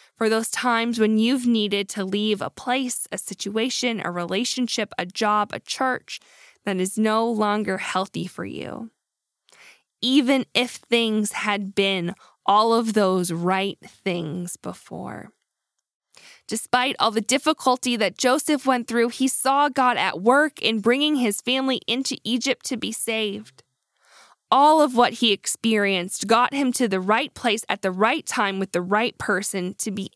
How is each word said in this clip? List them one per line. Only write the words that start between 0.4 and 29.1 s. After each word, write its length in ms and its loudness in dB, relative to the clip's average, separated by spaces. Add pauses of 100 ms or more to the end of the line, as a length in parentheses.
times 500 0
when 180 4
you've 280 2
needed 420 2
to 160 -6
leave 380 0
a 80 -4
place, 600 -4
a 60 -6
situation, 880 -4
a 60 -4
relationship, 880 -2
a 80 -4
job, 460 0
a 80 -6
church 600 -4 (440)
that 120 -2
is 220 -2
no 300 2
longer 500 0
healthy 480 -4
for 180 -12
you, 460 -10 (1120)
even 500 4
if 200 0
things 600 0
had 420 -4
been 400 0 (300)
all 300 4
of 180 2
those 400 2
right 500 -2
things 760 -6
before. 760 -14 (1120)
Despite 520 -2
all 140 2
the 80 0
difficulty 760 0
that 220 0
Joseph 480 0
went 220 0
through, 220 2
he 180 0
saw 400 0
God 280 2
at 240 -2
work 400 4
in 200 0
bringing 360 2
his 240 0
family 460 -2
into 380 -4
Egypt 420 -2
to 100 -4
be 160 -6
saved. 720 -6 (880)
All 320 8
of 140 2
what 180 4
he 160 2
experienced 960 0
got 260 2
him 200 0
to 160 0
the 120 0
right 340 0
place 340 -2
at 140 -4
the 100 -2
right 340 0
time 320 -2
with 140 -4
the 100 0
right 340 -2